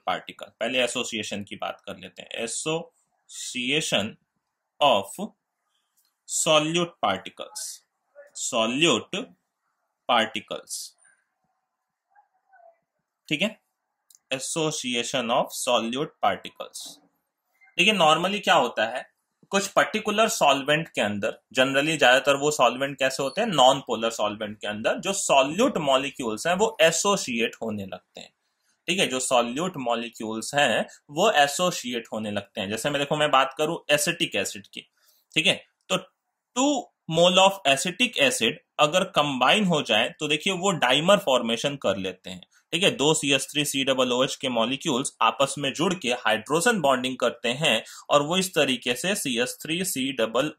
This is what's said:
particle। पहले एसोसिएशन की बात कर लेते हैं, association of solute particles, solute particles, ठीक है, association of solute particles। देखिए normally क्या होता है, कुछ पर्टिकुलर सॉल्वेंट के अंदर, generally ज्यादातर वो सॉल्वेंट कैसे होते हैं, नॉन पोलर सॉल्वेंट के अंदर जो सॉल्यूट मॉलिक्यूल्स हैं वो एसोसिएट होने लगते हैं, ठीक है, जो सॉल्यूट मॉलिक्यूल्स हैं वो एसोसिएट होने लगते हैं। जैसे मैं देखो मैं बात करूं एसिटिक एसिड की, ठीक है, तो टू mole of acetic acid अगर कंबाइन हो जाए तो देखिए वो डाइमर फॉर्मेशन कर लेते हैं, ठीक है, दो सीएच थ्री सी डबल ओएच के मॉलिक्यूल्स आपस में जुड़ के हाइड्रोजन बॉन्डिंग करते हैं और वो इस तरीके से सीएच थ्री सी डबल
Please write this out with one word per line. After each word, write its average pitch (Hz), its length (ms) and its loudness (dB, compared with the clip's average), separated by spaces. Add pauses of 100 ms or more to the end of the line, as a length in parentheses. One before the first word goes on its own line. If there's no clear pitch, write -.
particle। 90 420 -8
पहले 127 320 -2
एसोसिएशन 113 600 -6
की 101 140 -16
बात - 300 -10
कर 95 100 -12
लेते - 260 -18
हैं, - 220 -10
association 139 1600 -6 (720)
of 131 380 2 (1120)
solute 165 640 0 (100)
particles, - 600 -6 (760)
solute 120 760 2 (920)
particles, 110 720 -2 (2500)
ठीक 156 140 -2
है, 214 80 0 (840)
association 127 1000 -4
of 156 220 0
solute 123 680 -2
particles। - 640 -6 (920)
देखिए 196 160 4
normally 175 460 4
क्या 190 160 2
होता 117 300 2
है, 123 180 -6 (480)
कुछ 196 160 0
पर्टिकुलर 208 600 0
सॉल्वेंट 147 600 2
के - 120 -4
अंदर, 104 360 -2 (200)
generally 139 420 2
ज्यादातर 135 380 6
वो 143 140 0
सॉल्वेंट 135 480 0
कैसे 131 240 -2
होते 139 180 -4
हैं, 233 80 0
नॉन 139 320 6
पोलर 113 300 -2
सॉल्वेंट 104 500 -4
के - 80 -8
अंदर 113 320 -2
जो 196 120 -2
सॉल्यूट 170 680 2
मॉलिक्यूल्स 135 640 0
हैं 175 100 2
वो 220 260 0
एसोसिएट 147 800 2
होने 107 220 -6
लगते - 360 -16
हैं, 87 120 -20 (560)
ठीक 180 100 0
है, 175 80 2
जो 127 140 -2
सॉल्यूट 127 580 0
मॉलिक्यूल्स 117 760 -6
हैं 143 320 2 (240)
वो 175 240 2
एसोसिएट 143 800 0
होने 107 180 -6
लगते 101 300 -6
हैं। 95 100 -4
जैसे 214 200 -2
मैं 143 100 -2
देखो 147 160 -2
मैं 151 140 2
बात 131 280 4
करूं 156 200 -2 (120)
एसिटिक 147 460 0
एसिड 98 300 -6
की, - 200 -18 (480)
ठीक 160 120 0
है, 165 80 2 (360)
तो 185 60 2
टू - 720 -4 (440)
mole 180 280 6
of 190 280 4
acetic 180 540 0
acid 127 380 0 (180)
अगर 151 260 2 (100)
कंबाइन 147 500 2
हो 170 180 2
जाए 117 260 0 (120)
तो 151 80 -4
देखिए 151 260 -2
वो 180 240 -2
डाइमर 147 400 4
फॉर्मेशन 123 640 0
कर 98 160 0
लेते 92 320 -10
हैं, 92 100 -14 (320)
ठीक 170 100 -2
है, 185 100 4
दो 131 220 2
सीएच 139 360 0
थ्री 147 140 -2
सी 135 200 -2
डबल 127 280 2
ओएच 131 240 0
के 135 120 -6
मॉलिक्यूल्स 127 640 -2 (100)
आपस 117 360 2
में 139 140 -4
जुड़ 165 220 -2
के 175 220 -6
हाइड्रोजन 151 640 0
बॉन्डिंग 131 380 0
करते 120 320 -2
हैं 131 320 0 (280)
और 143 120 6
वो 156 140 -2
इस 185 180 0
तरीके 127 400 0
से 185 200 -4
सीएच 127 480 -4
थ्री 170 220 -6
सी 135 280 -4
डबल 120 460 0